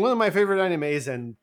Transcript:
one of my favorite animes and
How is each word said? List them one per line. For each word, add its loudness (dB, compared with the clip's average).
one 2
of 2
my 2
favorite 2
animes 0
and -8